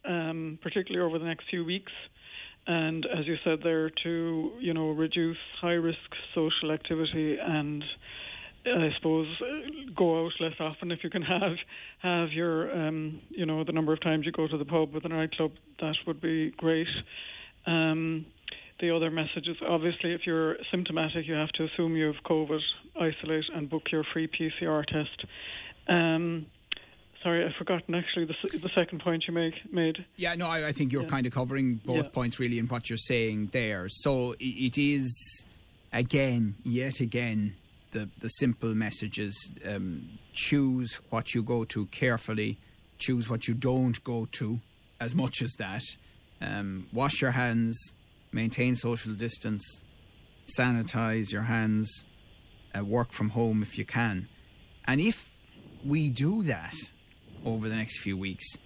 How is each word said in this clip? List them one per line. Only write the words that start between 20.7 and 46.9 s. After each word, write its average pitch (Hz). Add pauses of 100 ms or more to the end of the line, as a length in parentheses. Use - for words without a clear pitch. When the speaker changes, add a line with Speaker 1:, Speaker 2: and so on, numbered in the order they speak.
Speaker 1:
you 165
have 151
to 165
assume 165
you 156
have 151
covid, 156 (400)
isolate 156 (100)
and 147
book 156
your 156 (100)
free 160
P 156
C 170
R 151
test. - (640)
Um, 165 (760)
sorry, 170
I've 165
forgotten 170
actually 175
the 156
s-, 160
the 170
second 165
point 165
you 170
make, 165 (180)
made. 165 (120)
Speaker 2:
Yeah, 170
no, 175
I, 160
I 147
think 139
you're 135
Speaker 1:
Yeah. -
Speaker 2:
kind 135
of 123
covering 127 (100)
both 156
Speaker 1:
Yeah. -
Speaker 2:
points 123
really 120
in 117
what 123
you're 117
saying 107
there. 107
So 123
i-, -
it 127
is, 143 (480)
again, 120 (100)
yet 127
again, 110 (360)
the, 104 (100)
the 113
simple 117
messages. 104 (120)
Um, 95 (140)
choose 127 (100)
what 110
you 117
go 117
to 107
carefully. 110 (380)
Choose 120
what 113
you 120
don't 127
go 117
to 117 (400)
as 120
much 131
as 113
that. 101 (580)
Um, 98